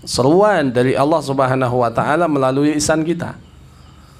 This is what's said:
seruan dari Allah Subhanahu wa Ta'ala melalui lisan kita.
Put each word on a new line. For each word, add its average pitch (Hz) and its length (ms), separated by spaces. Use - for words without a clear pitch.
seruan 156 680
dari 123 240
Allah 147 240
Subhanahu 131 640
wa 117 80
Ta'ala 139 320
melalui 143 500
lisan 156 300
kita. 170 380